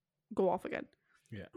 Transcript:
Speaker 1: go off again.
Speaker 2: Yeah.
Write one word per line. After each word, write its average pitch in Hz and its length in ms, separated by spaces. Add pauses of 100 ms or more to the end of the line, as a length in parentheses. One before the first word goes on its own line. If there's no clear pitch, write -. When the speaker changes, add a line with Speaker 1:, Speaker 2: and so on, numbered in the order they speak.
(340)
Speaker 1:
go 190 140
off - 160
again. - 220 (440)
Speaker 2:
Yeah. 101 160 (100)